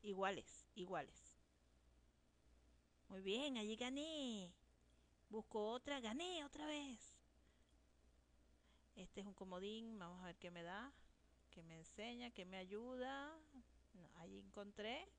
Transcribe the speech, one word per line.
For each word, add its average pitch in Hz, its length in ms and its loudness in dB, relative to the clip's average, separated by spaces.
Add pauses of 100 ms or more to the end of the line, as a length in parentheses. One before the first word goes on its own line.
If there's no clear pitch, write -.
Iguales, 190 720 4
iguales. 180 640 -2 (1700)
Muy 190 120 -4
bien, 240 360 6
allí 214 200 4
gané. 254 760 0 (760)
Busco 214 420 2
otra, 262 300 2
gané 302 440 2
otra 302 220 -2
vez. 285 520 -2 (1800)
Este 185 240 -6
es 196 60 -2
un 202 80 -8
comodín, 208 640 -2
vamos 180 240 -6
a 185 40 -4
ver 170 100 -6
qué 180 140 -6
me 175 120 -4
da, 202 300 -2 (580)
qué 175 120 -10
me 165 140 -10
enseña, 240 540 -4
qué 196 140 -6
me 185 120 -6
ayuda. 254 800 0 (580)
No, 175 220 -14
allí 190 220 -8
encontré. 208 680 -4 (100)